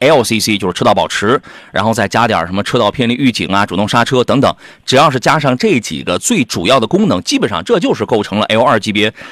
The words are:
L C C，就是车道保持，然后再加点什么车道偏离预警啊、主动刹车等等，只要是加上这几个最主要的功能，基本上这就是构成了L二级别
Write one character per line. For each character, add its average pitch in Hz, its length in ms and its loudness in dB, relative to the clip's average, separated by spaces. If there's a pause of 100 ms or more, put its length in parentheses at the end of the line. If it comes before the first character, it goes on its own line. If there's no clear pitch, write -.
L 135 240 4
C 110 160 -2
C， 104 180 0
就 98 80 -4
是 90 60 -2
车 - 120 -4
道 113 80 4
保 90 140 2
持， 110 340 0 (300)
然 98 140 -2
后 113 100 0
再 104 140 -2
加 117 180 0
点 90 220 0
什 92 40 -8
么 101 120 -2
车 123 160 -2
道 104 100 2
偏 120 180 -2
离 123 60 0
预 131 160 0
警 87 160 -6
啊、 98 180 0
主 92 120 -6
动 104 120 -2
刹 117 160 0
车 127 200 0
等 123 160 0
等， 95 120 2 (320)
只 127 120 0
要 156 120 6
是 131 120 0
加 156 180 2
上 131 180 0
这 180 220 0
几 76 240 -8
个 90 160 -2
最 196 240 0
主 95 240 -4
要 127 140 4
的 110 80 0
功 196 180 2
能， 98 160 0
基 285 160 -2
本 170 100 0
上 92 140 -4
这 226 160 0
就 214 160 0
是 110 100 -4
构 104 200 0
成 104 160 -4
了 104 60 0
L 110 140 2
二 127 200 4
级 110 120 -6
别 104 160 2 (240)